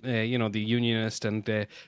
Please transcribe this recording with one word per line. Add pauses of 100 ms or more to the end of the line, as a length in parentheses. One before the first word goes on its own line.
uh,
you
know,
the
Unionist
and,
uh, (240)